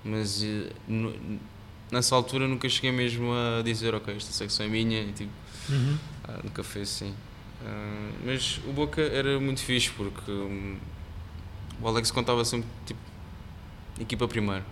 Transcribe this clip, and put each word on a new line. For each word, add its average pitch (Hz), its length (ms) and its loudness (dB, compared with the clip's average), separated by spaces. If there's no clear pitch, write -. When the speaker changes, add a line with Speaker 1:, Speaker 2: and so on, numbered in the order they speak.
Speaker 1:
mas, 107 400 0
eh, 107 280 -2
no, 110 260 0
nessa 123 240 6
altura 131 320 4
nunca 131 220 0
cheguei 127 220 4
mesmo 120 420 2
a 117 300 2
dizer, 113 320 2
"Ok, 104 200 -4
esta - 160 -6
secção 107 340 0
é 107 40 0
minha", 113 320 4
e 101 120 -2
tipo, 104 180 -6
Speaker 2:
Uhum. 139 280 4
Speaker 1:
ah, - 180 -8
nunca 104 200 -6
foi 104 200 -6
assim. 101 300 -4
Ah, 104 460 -6
mas 127 440 0
o 139 40 -2
Boca 147 300 2
era 139 380 4
muito 135 220 2
fixe 123 300 4
porque, 101 400 -4
hum, 98 460 -2
o 113 60 0
Alex 113 240 4
contava 120 340 4
sempre, 113 240 0
tipo, - 140 -6
equipa 113 280 0
primeiro. 101 440 2